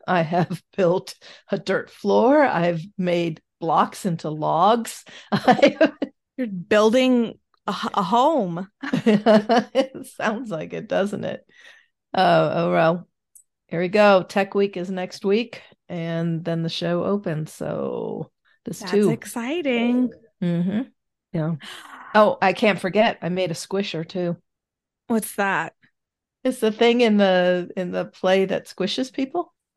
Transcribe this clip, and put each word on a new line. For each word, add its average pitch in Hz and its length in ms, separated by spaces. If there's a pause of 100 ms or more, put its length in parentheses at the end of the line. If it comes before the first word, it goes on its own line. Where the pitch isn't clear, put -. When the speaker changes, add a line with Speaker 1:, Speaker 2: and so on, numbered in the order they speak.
Speaker 1:
I 180 140
have 165 480
<laughs> - 80
built 180 380 (340)
a - 80
dirt - 320
floor. 220 540
I've 170 400 (160)
made 170 420 (180)
blocks 165 460
into 165 240
logs. 156 760 (160)
<laughs> - 120
I - 600 (460)
Speaker 2:
You're 254 80
building 220 960 (260)
a 208 60
h-, 214 240
a 202 80
home. 202 720
Speaker 1:
<laughs> - 80
It 226 1200
sounds 214 440
like 170 220
it, 165 140
doesn't 180 360
it? - 200 (720)
Uh, 165 420
oh, 170 160
well, 175 360 (600)
here 165 140
we 185 60
go. 202 340
Tech 202 320
Week 202 240
is 180 140
next 185 340
week, 220 380 (260)
and 165 560
then 165 160
the 165 80
show 170 360
opens. 185 480
So - 760 (360)
this - 140
Speaker 2:
That's 190 120
Speaker 1:
too. 202 180
Speaker 2:
exciting. 247 1000 (320)
Speaker 1:
Mm-hmm. 175 380 (520)
Yeah. 160 220 (580)
Oh, 214 260
I 190 140
can't 196 260
forget. 202 440
I 170 60
made 180 200
a 165 60
squisher 190 520
too. 175 300 (720)
Speaker 2:
What's 220 300
that? 185 360 (720)
Speaker 1:
It's 262 140
the 220 120
thing 233 300
in 214 160
the, 180 580
in 180 160
the 180 140
play 190 400
that 180 220
squishes 226 440
people. 269 420 (220)